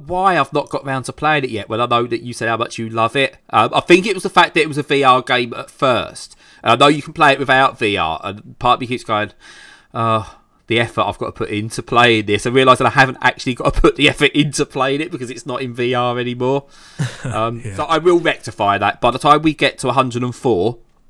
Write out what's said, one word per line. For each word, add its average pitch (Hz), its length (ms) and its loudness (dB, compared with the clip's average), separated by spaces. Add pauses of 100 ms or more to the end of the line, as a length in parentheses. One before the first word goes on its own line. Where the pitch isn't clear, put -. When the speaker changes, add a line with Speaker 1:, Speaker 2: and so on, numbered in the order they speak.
Speaker 1:
why 180 340 0
I've 139 140 -2
not 147 160 -2
got 135 160 -8
round 135 200 -6
to - 80 -10
playing 151 320 -2
it 123 40 -6
yet, 104 200 -8
when 113 120 -2
I 120 40 0
know 120 200 0
that 120 160 -6
you 120 120 -12
said 113 160 -6
how 113 80 0
much 117 200 -6
you 113 120 -8
love 113 260 0
it. 135 220 -2 (120)
Um, 117 240 2
I 156 80 2
think 180 240 4
it 214 80 -4
was 185 100 -8
the 196 60 -4
fact 170 240 2
that 165 80 2
it 151 60 2
was 143 100 -6
a 147 60 -4
V 139 200 0
R 127 180 4
game 123 320 -2
at - 180 -14
first. - 640 -4 (280)
And 113 80 2
I 120 40 6
know 143 120 4
you 151 140 2
can 160 120 -16
play 151 200 4
it 135 60 -2
without 131 400 2
V 101 180 0
R, 80 260 -2
and 101 360 -14
part 123 180 2
of 131 40 -8
me 120 60 -8
keeps 120 160 -8
going, 104 280 -4 (600)
"Oh, 113 440 -2 (300)
the 117 120 0
effort 113 220 -2
I've 98 160 -2
got 117 100 -6
to - 60 -8
put - 160 -8
into 107 340 -6
playing 117 440 2
this." 101 180 0
I 123 60 -2
realise 131 260 6
that 135 100 0
I 107 40 2
haven't 131 300 2
actually 123 340 -2
got 139 180 -2
to - 80 0
put 165 160 6
the 143 100 2
effort - 260 2
into 147 320 0
playing 139 360 -2
it 160 100 -8
because 127 200 -10
it's 117 160 -14
not 139 140 -8
in 123 120 -8
V 123 200 -2
R 123 260 -2
anymore. 123 480 -2 (300)
Speaker 2:
<laughs> - 280 -8
Speaker 1:
Um, 113 400 -4
Speaker 2:
Yeah. 101 100 -10
Speaker 1:
so 151 100 -6
I 160 120 0
will 170 220 4
rectify 110 580 -2
that. 98 240 -2
By 123 100 2
the 127 80 -6
time 151 220 4
we 156 120 0
get 139 260 -2
to 131 100 -4
a 120 40 -2
hundred 123 300 0
and 123 120 -6
four, 113 420 0 (320)